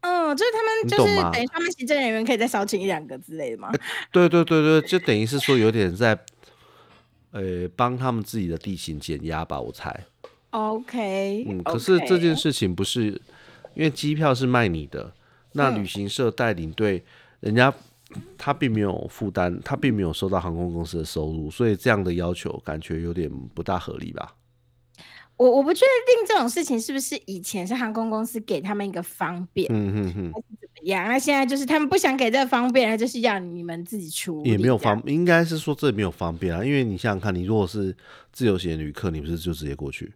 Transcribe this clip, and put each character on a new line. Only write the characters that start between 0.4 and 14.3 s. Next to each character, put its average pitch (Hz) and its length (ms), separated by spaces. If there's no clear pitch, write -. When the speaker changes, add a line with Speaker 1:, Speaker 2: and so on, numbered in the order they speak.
Speaker 1:
是 480 80
他 440 100
们， 440 100
Speaker 2:
你 359 60
懂 403 80
吗？ - 140
Speaker 1:
就 - 0
是 - 20
等 233 100
于 247 60
他 330 100
们 349 140
行 262 120
政 285 160
人 247 100
员 220 140
可 262 80
以 240 40
再 220 100
少 220 180
请 208 160
一 196 60
两 160 180
个 131 140
之 160 180
类 143 140
的 113 80
吗？ 98 140
Speaker 2:
呃， - 60
对， 180 160
对， 170 160
对， 160 180
对， 156 260
就 185 120
等 117 180
于 110 80
是 120 140
说 135 180
有 110 100
点 107 280
在， 110 200
呃， 90 420
帮 123 240
他 127 140
们 113 100
自 113 160
己 98 80
的 82 100
地 95 200
勤 78 240
减 76 240
压 80 200
吧， 71 160
我 58 120
猜。 - 320
Speaker 1:
OK， 214 1000
Speaker 2:
嗯， 190 160
Speaker 1:
OK。 160 80
Speaker 2:
可 170 60
是 180 280
这 185 120
件 165 180
事 147 160
情 98 200
不 90 120
是， 107 360
因 147 80
为 156 80
机 147 240
票 151 180